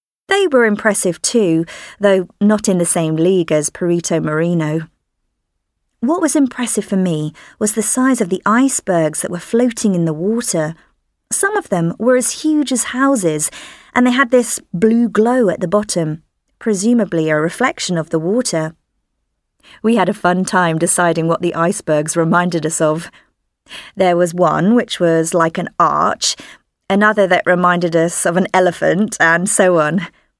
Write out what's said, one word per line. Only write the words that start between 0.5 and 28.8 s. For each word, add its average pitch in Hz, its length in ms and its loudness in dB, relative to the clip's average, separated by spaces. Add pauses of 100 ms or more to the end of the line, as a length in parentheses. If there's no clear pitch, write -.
impressive 208 560 0
too, 165 440 2 (340)
though 190 280 2 (140)
not 208 260 2
in 185 120 2
the 170 60 0
same 160 300 -2
league 170 360 2
as 151 180 0
Perito 170 520 -2
Moreno. 156 680 -2 (1120)
What 330 200 0
was 311 140 0
impressive 247 480 -2
for 196 140 -4
me 156 340 -2 (280)
was 214 140 -2
the 220 80 -4
size 254 380 0
of 185 100 -2
the 185 160 -2
icebergs 196 760 0
that - 100 -6
were 175 80 -6
floating 226 560 0
in 170 80 0
the 160 100 0
water. 165 600 -4 (560)
Some 415 240 -2
of - 140 -6
them 170 280 0
were 247 200 4
as - 240 -4
huge 302 320 0
as 220 120 -2
houses, 214 640 0 (440)
and 247 120 2
they 254 60 4
had 254 200 2
this 247 280 2 (140)
blue 226 340 2
glow 226 420 2
at - 120 -4
the 180 60 -2
bottom, 165 560 -2 (360)
presumably 202 720 0
a 151 100 2
reflection 170 580 -2
of 156 120 -4
the 165 100 -2
water. 165 560 -2 (1080)
We 226 140 2
had 180 140 2
a 214 40 0
fun 180 320 0
time 170 320 0
deciding 165 500 0
what 165 140 -2
the 175 140 -2
icebergs 165 640 -2
reminded 170 480 0
us 156 160 -4
of. 156 280 -2 (840)
There 180 220 2
was 175 160 0
one 175 420 2
which - 240 -2
was 165 340 2
like 165 240 0
an 175 120 -6 (100)
arch, 160 580 0 (520)
another 208 380 2
that 180 180 0
reminded 175 500 2
us 170 300 0
of 175 120 0
an 190 160 0
elephant, 180 640 0